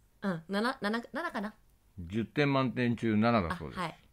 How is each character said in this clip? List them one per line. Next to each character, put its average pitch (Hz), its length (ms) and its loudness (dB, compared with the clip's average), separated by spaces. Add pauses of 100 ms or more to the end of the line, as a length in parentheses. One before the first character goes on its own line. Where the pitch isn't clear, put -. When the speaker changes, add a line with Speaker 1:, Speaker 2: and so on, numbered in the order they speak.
(220)
Speaker 1:
う 202 80 -2
ん、 165 180 -4
七、 214 320 -2
七、 220 320 -2
七 320 200 -6
か 226 100 -6
な。 214 140 -8 (440)
Speaker 2:
十 98 260 -2
点 143 280 0
満 131 180 2
点 120 240 2
中 110 220 2
七 113 240 6
だ 85 160 0
そ 82 80 -8
う 69 40 -8
で - 60 -12
す。 - 40 -8
Speaker 1:
あ、 180 40 -4
は 165 60 -4
い。 - 100 -16 (140)